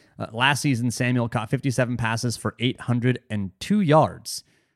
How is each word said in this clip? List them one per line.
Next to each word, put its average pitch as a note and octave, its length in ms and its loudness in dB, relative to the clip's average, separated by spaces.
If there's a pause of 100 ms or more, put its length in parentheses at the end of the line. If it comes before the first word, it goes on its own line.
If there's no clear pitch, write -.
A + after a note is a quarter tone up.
(180)
Uh, G#2+ 140 -6
last B2+ 300 2
season, B2 280 0
Samuel B2 380 0
caught A2 220 -4
fifty-seven B2 480 0
passes A2+ 380 0
for - 220 -4
eight A#2+ 220 -2
hundred B2 480 0
and G2+ 220 -4 (100)
two G#3 200 0
yards. C#3 640 2 (340)